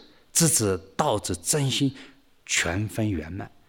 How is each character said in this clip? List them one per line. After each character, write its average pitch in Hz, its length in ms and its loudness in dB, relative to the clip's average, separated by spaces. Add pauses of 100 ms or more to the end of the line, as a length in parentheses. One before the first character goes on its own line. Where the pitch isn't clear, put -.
(320)
直 165 160 4
至 98 300 2 (180)
道 127 220 2
之 98 180 -4
真 143 340 0
心 135 220 2 (520)
全 98 440 -2
分 107 200 -2
圆 82 240 -4
满。 104 180 -10 (180)